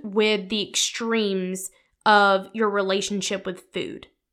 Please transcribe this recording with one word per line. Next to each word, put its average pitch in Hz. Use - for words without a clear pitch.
with 214
the 208
extremes 196
of 202
your 220
relationship 196
with -
food. -